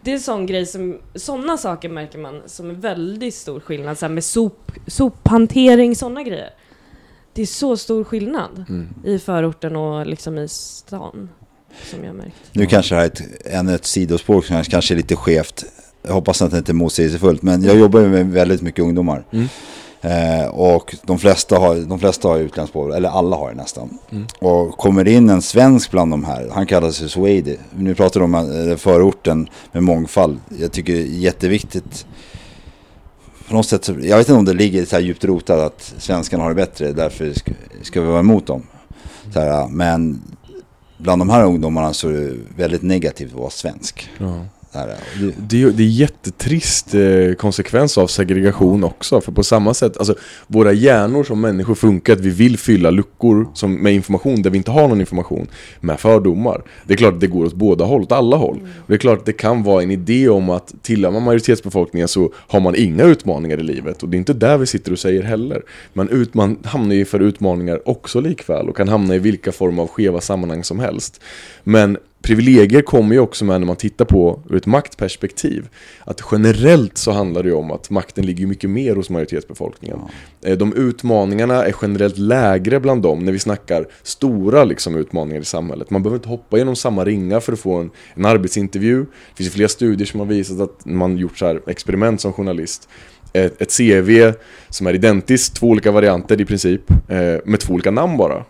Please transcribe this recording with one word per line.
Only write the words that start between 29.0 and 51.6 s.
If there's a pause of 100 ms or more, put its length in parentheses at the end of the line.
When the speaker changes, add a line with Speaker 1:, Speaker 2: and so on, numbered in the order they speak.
Speaker 3:
med
mångfald. (220)
Jag
tycker
det
är
jätteviktigt. (1400)
På
något
sätt
så, (100)
jag
vet
inte
om
det
ligger
så
här
djupt
rotat
att
svenskarna
har
det
bättre,
därför
ska, (300)
ska
vi
vara
emot
dem. (720)
Så
här,
men (760)
bland
de
här
ungdomarna
så
är
det (220)
väldigt
negativt
att
vara
svensk.
Speaker 2:
Ja. (280)
Speaker 3:
Så
här,
och
det (140)
Speaker 2:
Det
är,
det
är
jättetrist,
eh,
konsekvens
av
segregation
också.
För
på
samma
sätt,
alltså, (320)
våra
hjärnor
som
människor